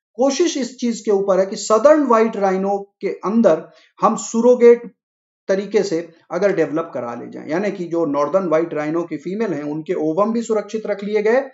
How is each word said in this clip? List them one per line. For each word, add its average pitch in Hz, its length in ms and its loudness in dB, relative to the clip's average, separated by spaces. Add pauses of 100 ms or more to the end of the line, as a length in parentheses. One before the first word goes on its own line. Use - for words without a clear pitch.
(140)
कोशिश 277 440 0
इस 240 200 -6
चीज 233 220 -4
के 214 120 -2
ऊपर 196 280 2
है 196 60 2
कि 196 100 -10
सदर्न 277 480 4
व्हाइट 226 340 2
राइनो 196 640 -2
के 196 60 -4
अंदर 180 640 0 (320)
हम 208 140 2
सुरोगेट 233 800 4 (520)
तरीके 202 360 0
से 165 260 -4 (220)
अगर 180 240 0
डेवलप 156 380 -2
करा 120 220 -8
ले 120 160 -14
जाएं, 123 160 -14
यानी 185 240 -2
कि 180 120 -8
जो 165 220 -2
नॉर्दर्न 147 420 0
व्हाइट 160 260 0
राइनो 151 300 -4
की 165 140 -10
फीमेल 196 360 -4
हैं, 147 100 -8
उनके 156 300 -6
ओवम 160 400 0
भी 233 80 -2
सुरक्षित 214 440 -4
रख 202 180 -6
लिए 208 200 -2
गए 247 200 2 (100)